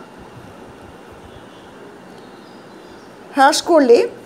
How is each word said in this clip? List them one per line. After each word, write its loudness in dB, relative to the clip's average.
হ্রাস 0
করলে, 2